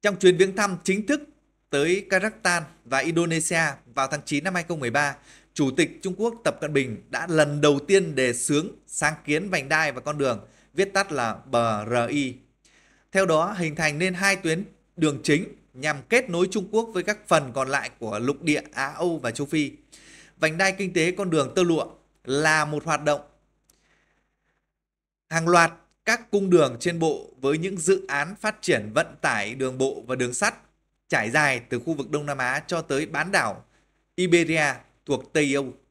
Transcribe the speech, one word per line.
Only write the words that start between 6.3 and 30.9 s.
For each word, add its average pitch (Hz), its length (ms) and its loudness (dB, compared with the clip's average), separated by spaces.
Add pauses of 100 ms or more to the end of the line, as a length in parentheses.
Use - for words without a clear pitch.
Tập 156 160 0
Cận 151 120 -6
Bình 127 380 -2
đã 139 160 -4
lần 147 340 2
đầu 147 260 6
tiên 185 280 2
đề 127 180 2
xướng 147 360 0 (180)
sáng 156 280 -2 (100)
kiến 160 260 -2
vành 147 180 -4
đai 156 240 2
và 123 80 -8
con 147 180 -6
đường, 123 280 -2 (280)
viết 190 200 0
tắt 196 180 0
là 120 220 -2
B 131 220 -4 (320)
R 120 220 0
I. 135 240 -2 (760)
Theo 190 140 4
đó, 165 260 2
hình 170 220 -4
thành 151 240 -2
nên 185 160 0
hai 196 220 0
tuyến 170 280 -2 (320)
đường 151 260 0
chính 160 220 2 (300)
nhằm 143 220 -4 (120)
kết 254 220 2
nối 175 200 2
Trung 185 200 -4
Quốc 226 240 -2
với 180 80 -2
các 208 160 -2 (100)
phần 143 260 2
còn 131 140 -2
lại 131 300 -2
của 107 200 -6
lục 139 240 -2
địa 151 200 0 (100)
Á 131 140 -2
Âu 160 320 -2
và 127 120 -4
Châu 139 160 -6
Phi. 147 260 -2 (680)
Vành 160 180 0
đai 190 200 2
kinh 190 140 -4
tế 170 180 2
con 185 200 -4
đường 143 240 0
tơ 180 80 4
lụa 165 240 2 (380)
là 151 400 2
một 147 200 -6
hoạt 151 200 -2
động 147 160 2 (2000)
hàng 165 200 0
loạt 170 240 6 (320)
các 233 260 -2
cung 196 200 2
đường 143 300 6
trên 170 180 -2
bộ 156 320 -2 (100)
với 139 180 0
những 190 200 -6
dự 185 280 2
án 147 340 -4
phát 214 200 -4
triển 110 340 0
vận 160 120 2 (140)
tải 113 340 -2
đường 131 240 -4
bộ 135 280 0
và 127 100 -4
đường 123 180 -2
sắt 202 200 0 (540)